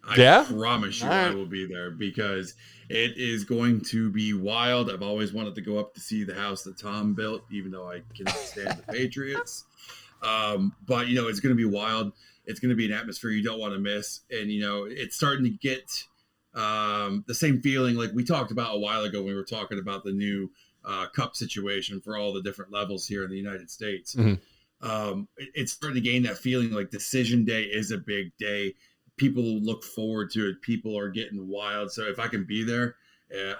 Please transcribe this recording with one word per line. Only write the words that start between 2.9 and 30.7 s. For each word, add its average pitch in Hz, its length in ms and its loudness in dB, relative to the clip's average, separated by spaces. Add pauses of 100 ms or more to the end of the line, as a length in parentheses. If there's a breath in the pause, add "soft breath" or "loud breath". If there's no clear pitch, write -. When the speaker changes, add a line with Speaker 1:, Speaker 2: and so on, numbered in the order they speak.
Speaker 1:
is 117 280 -2
going 117 380 4
to 113 280 0
be 107 220 0
wild. 117 580 2
I've 95 120 -6
always 104 300 0
wanted 104 220 -4
to 110 60 -8
go 104 180 -2
up - 160 -4
to 98 60 -18
see 107 240 -2
the 92 100 -6
house 98 300 -4
that 95 140 -14
Tom 104 360 0
built, 107 380 -4
even 95 180 -6
though 92 180 -10
I 87 140 -10 (120)
cannot 95 200 -4
stand - 440 -6
the - 40 -18
Speaker 2:
<laughs> - 100 -14
Speaker 1:
Patriots. - 720 -4 (580 loud breath)
Um, 107 520 2 (100)
but, 123 220 2
you 123 80 4
know, 120 140 4
it's 104 120 -2
gonna 127 140 6
be 117 120 4
wild. 104 460 0 (340 soft breath)
It's 110 120 -8
gonna 123 160 2
be 110 120 2
an 104 60 0
atmosphere 110 380 -4
you 107 140 2
don't 113 160 -4
wanna 101 180 -4
miss. 101 420 -4 (100)
And, 107 200 -4
you 104 100 -2
know, 101 300 -2
it's 131 240 -8
starting 139 300 2
to 120 60 4
get, - 560 -4 (480)
um, 104 720 0
the 117 60 -2
same 143 260 4
feeling 131 340 4
like 117 180 0
we 120 120 2
talked 131 260 2
about 113 240 -2
a 104 40 0
while 107 260 0
ago 101 140 -2
when 98 100 -2
we 98 80 -2
were 98 80 -4
talking 107 340 -6
about 98 240 -6
the 98 100 -4
new, 98 380 0 (340 soft breath)
uh, 95 240 -4
cup - 280 -4
situation 98 640 -4
for 107 160 -8
all 104 160 -2
the 98 100 -4
different 98 300 -10
levels 101 340 -4
here 98 180 -4
in 92 60 -8
the 95 60 -6
United 98 340 -8
States. 101 440 -8
Speaker 2:
Mm-hmm. 107 760 2
Speaker 1:
Um, 104 480 -2
it, 135 180 -14
it's 147 180 -2
starting 131 300 -2
to 120 60 2
gain 123 140 4
that 107 160 0
feeling 127 320 2
like 101 200 -2
decision 120 540 4
day 110 200 2
is 104 260 -2
a 104 80 -2
big 98 400 -4
day. 104 360 -4 (440 soft breath)
People 123 240 4
look 110 400 0
forward 107 480 -4
to 107 180 0
it. 92 140 -6
People 110 340 -2